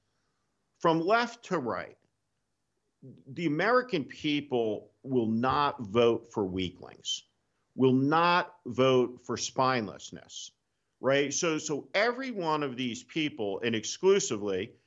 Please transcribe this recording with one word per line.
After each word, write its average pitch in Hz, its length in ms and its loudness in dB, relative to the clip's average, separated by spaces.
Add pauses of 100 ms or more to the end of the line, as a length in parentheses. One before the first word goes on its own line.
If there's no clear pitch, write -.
(800)
from 165 220 2
left 226 460 0
to 185 100 0
right, 92 400 -6 (1300)
the 165 180 -6
American 190 600 0
people 135 840 -2 (120)
will 127 240 0
not 131 540 0
vote 117 500 2
for 104 140 -2
weaklings, 90 800 -6 (520)
will 127 180 4
not 165 640 2 (100)
vote 123 600 2
for 120 100 -4
spinelessness, 110 1160 -4 (500)
right? 139 320 2
So, 160 240 0
so 151 360 -6
every 240 380 0
one 160 320 -2
of 127 140 -4
these 120 260 -6
people, 113 600 -4
and 117 120 0
exclusively, 107 960 0 (160)